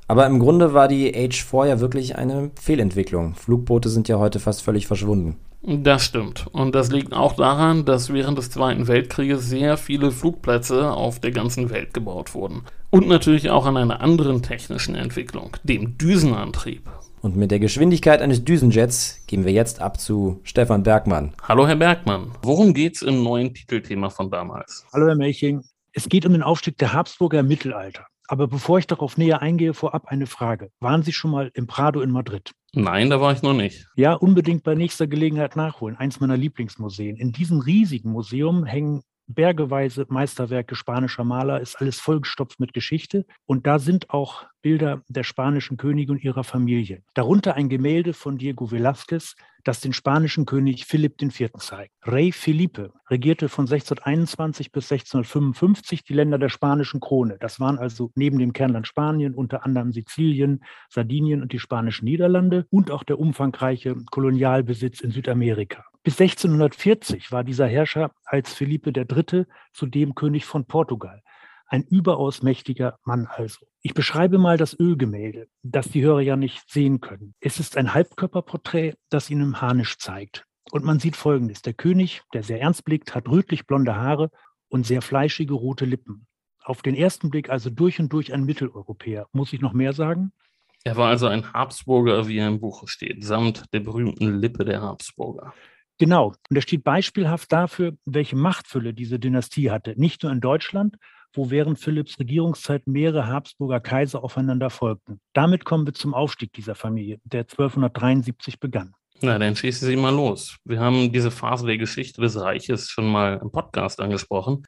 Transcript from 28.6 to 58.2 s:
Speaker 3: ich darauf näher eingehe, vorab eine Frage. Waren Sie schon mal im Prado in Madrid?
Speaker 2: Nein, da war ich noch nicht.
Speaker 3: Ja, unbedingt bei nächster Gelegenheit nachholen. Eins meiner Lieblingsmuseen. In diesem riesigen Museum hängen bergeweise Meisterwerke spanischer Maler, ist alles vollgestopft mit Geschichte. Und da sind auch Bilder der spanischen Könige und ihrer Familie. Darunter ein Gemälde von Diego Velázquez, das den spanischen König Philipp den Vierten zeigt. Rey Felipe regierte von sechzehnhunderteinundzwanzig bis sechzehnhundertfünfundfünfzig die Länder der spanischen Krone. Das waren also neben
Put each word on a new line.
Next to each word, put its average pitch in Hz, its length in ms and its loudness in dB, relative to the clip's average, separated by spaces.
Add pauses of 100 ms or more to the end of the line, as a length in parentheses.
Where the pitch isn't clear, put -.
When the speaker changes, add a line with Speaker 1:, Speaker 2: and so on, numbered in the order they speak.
Speaker 3:
ich - 80 -2
darauf 147 300 -4
näher 160 240 4
eingehe, 165 320 0
vorab - 340 -4
eine 139 180 -2
Frage. 113 540 -6
Waren 147 240 2
Sie 156 100 -2
schon 160 180 -2
mal 139 220 -2
im 120 140 -6
Prado 143 340 0
in 127 100 0
Madrid? 117 420 -6 (200)
Speaker 2:
Nein, 104 360 2
da 139 120 4
war 143 100 4
ich 139 120 -2
noch 139 100 2
nicht. 101 420 -2
Speaker 3:
Ja, 143 180 4
unbedingt 170 500 4
bei 156 120 0
nächster 165 300 -2
Gelegenheit 151 500 -2
nachholen. 151 400 -4
Eins 135 240 -6
meiner 135 160 2
Lieblingsmuseen. 107 840 -6
In 123 140 -2
diesem 160 280 0
riesigen 139 520 2
Museum 139 540 -2
hängen 143 360 -4 (260)
bergeweise 139 800 0
Meisterwerke 127 680 -4
spanischer 123 480 -4
Maler, 131 360 -2
ist - 220 -10
alles 135 180 -4
vollgestopft - 600 -4
mit 127 140 -4
Geschichte. 160 520 -4 (200)
Und 131 200 0
da 147 140 4
sind 170 320 0
auch - 340 -6 (160)
Bilder 147 460 0
der 127 160 -6
spanischen 135 540 -4
Könige 143 340 0
und 139 120 -2
ihrer 131 200 -2
Familie. 120 580 -2 (140)
Darunter 156 400 4
ein 139 140 0
Gemälde 151 440 0
von 139 240 -8
Diego 127 280 -6
Velázquez, 123 680 -2 (300)
das 120 160 -2
den 135 140 -4
spanischen 151 520 0
König 135 400 0
Philipp 151 320 0
den 139 140 -2
Vierten 110 280 -6
zeigt. 101 320 -16 (120)
Rey 143 280 2
Felipe 156 640 -2 (160)
regierte 143 400 0
von 143 160 -2
sechzehnhunderteinundzwanzig 147 1080 -2
bis - 180 -8
sechzehnhundertfünfundfünfzig 143 1120 -2
die - 100 -8
Länder 147 240 2
der 135 120 0
spanischen 143 500 -2
Krone. 123 400 0
Das 117 200 -8
waren 135 200 -2
also 120 340 -6
neben 139 240 0